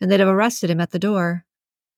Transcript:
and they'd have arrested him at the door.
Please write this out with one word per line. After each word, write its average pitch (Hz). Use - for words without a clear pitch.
and 185
they'd 196
have 190
arrested 196
him 165
at 170
the 180
door. 175